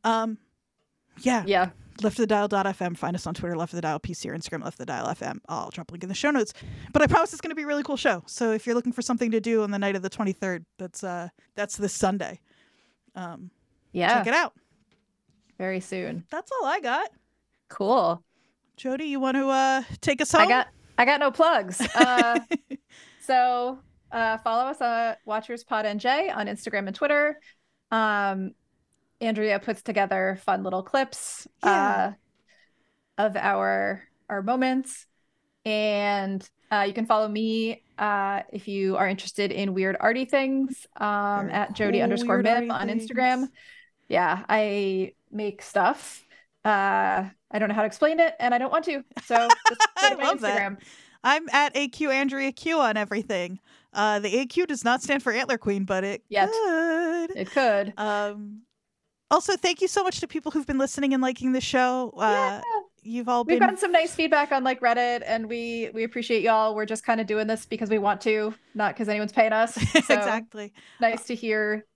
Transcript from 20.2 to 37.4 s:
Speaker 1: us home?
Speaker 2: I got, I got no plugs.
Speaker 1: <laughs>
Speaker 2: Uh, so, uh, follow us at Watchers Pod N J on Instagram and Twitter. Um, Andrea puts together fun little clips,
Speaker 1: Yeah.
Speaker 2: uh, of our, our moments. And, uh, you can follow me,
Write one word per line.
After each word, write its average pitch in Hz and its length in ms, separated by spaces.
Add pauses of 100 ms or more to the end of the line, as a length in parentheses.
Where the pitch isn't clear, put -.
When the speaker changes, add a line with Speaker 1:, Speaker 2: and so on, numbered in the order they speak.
Speaker 1:
us 294 120
home? 330 100
Speaker 2:
I - 60
got, 254 200 (300)
I 240 60
got 277 160
no 285 100
plugs. 262 500 (100)
Speaker 1:
<laughs> - 40
Speaker 2:
Uh, 247 460 (800)
so, 254 580 (320)
uh, 226 280
follow 233 260
us 277 160
at 233 460
Watchers 220 360
Pod 214 240
N 208 120
J 277 320
on 208 160
Instagram 202 420
and 202 80
Twitter. 294 420 (520)
Um, 202 640 (680)
Andrea 214 360
puts 214 240
together 190 640
fun 190 180
little 185 200
clips, - 640 (180)
Speaker 1:
Yeah. 202 480 (1080)
Speaker 2:
uh, 202 40
of 208 140
our, 196 680 (260)
our 202 140
moments. 254 640 (580)
And, 202 840 (240)
uh, 208 160
you 202 60
can 226 140
follow 214 220
me, 220 540 (160)